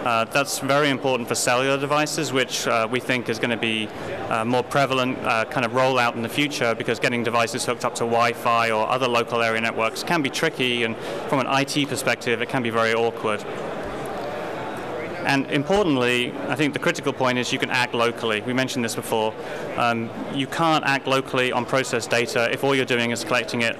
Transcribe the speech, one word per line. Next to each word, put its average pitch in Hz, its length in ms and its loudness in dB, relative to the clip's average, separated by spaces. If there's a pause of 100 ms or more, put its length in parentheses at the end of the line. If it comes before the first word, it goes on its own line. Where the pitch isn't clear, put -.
Uh, 113 200 2
that's 139 360 0
very 139 280 4
important 127 400 0
for 120 60 0
cellular 131 440 2
devices, 147 540 0
which, 127 340 0
uh, 113 240 2
we 123 100 0
think 123 280 -2
is 113 100 -2
gonna 120 180 0
be, 110 300 -2 (420)
uh, 113 160 0
more 123 180 2
prevalent, 127 580 0
uh, 113 240 0
kind 131 200 -2
of 113 80 -2
rollout 127 440 4
in 117 60 -4
the 113 60 -2
future, 139 460 0
because 113 240 -2
getting 120 240 0
devices 117 420 0
hooked 120 200 -2
up 120 100 -2
to 123 100 -2
Wi-Fi 117 680 2
or 110 180 2
other 131 200 2
local 117 340 2
area 113 180 2
networks 113 420 0
can 175 180 0
be 139 100 0
tricky, 123 540 0
and 113 120 -2 (320)
from 143 100 2
an 120 80 0
I 139 180 2
T 139 220 0
perspective, 117 560 0
it 120 60 -2
can 131 140 0
be 117 80 0
very 113 240 4
awkward. 113 500 0 (1800)
And 135 240 0
importantly, 135 840 0 (160)
I 127 60 -2
think 143 180 0
the - 60 -6
critical 143 340 -2
point 123 240 0
is 123 160 -2
you 131 60 -2
can 120 120 -2
act 123 220 0
locally. 117 480 0
We 123 140 -4
mentioned 127 280 0
this 113 120 -2
before. 110 400 0 (420)
Um, 117 320 0 (240)
you 135 140 -2
can't 160 380 2
act 135 220 0
locally 131 460 2
on 117 140 0
processed 123 420 0
data 120 420 2
if 123 140 -2
all 139 100 4
you're 131 120 2
doing 120 240 2
is 117 120 -2
collecting 120 380 0
it 117 200 2